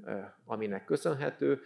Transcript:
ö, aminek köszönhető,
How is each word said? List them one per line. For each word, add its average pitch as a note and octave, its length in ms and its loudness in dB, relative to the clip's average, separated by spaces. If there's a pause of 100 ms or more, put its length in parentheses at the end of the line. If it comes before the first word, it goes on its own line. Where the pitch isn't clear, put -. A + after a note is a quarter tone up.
ö, G#2+ 60 -6 (340)
aminek G#2+ 400 -4
köszönhető, C#3 800 2